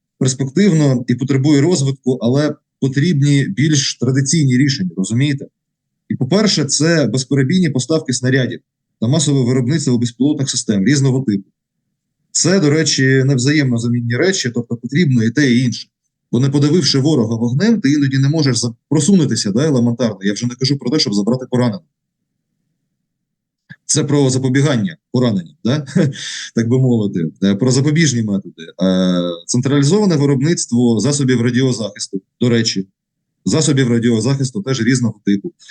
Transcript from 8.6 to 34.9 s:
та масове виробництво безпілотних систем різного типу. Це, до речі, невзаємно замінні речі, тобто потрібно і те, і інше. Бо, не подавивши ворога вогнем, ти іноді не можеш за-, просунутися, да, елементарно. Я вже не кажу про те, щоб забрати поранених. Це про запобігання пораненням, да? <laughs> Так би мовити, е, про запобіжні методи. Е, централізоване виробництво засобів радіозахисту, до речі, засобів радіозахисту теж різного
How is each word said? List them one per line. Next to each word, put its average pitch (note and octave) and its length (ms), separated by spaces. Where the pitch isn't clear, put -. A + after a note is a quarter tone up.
та A2 80
масове C#3 360
виробництво B2+ 540
безпілотних C3+ 520
систем G2 340
різного C3+ 360
типу. G#2 240
Це, F#3 300
до D3 100
речі, C3+ 540
невзаємно C#3 540
замінні A#2+ 380
речі, E3+ 380
тобто A#2 220
потрібно C#3 480
і A2+ 60
те, C#3 220
і B2+ 120
інше. - 240
Бо, A#2+ 80
не C#3 100
подавивши D3 480
ворога B2+ 380
вогнем, C#3+ 440
ти C3+ 120
іноді C#3 260
не C3+ 100
можеш C#3+ 300
за-, A#2+ 160
просунутися, C#3 640
да, C3+ 140
елементарно. A#2+ 560
Я G2+ 100
вже A#2 140
не A#2+ 80
кажу C3+ 240
про B2 120
те, D3+ 80
щоб A#2 160
забрати A#2+ 360
поранених. A#2+ 300
Це D3+ 200
про C#3+ 260
запобігання B2+ 640
пораненням, A2+ 420
да? D3 220
<laughs> - 340
Так A2+ 140
би B2+ 100
мовити, A2 460
е, G2 120
про A#2+ 160
запобіжні C#3+ 520
методи. G2 400
Е, F#2 380
централізоване D3 720
виробництво C3 840
засобів B2+ 420
радіозахисту, A#2 800
до B2 80
речі, A#2 400
засобів C#3 460
радіозахисту A#2+ 720
теж B2 200
різного A#2+ 320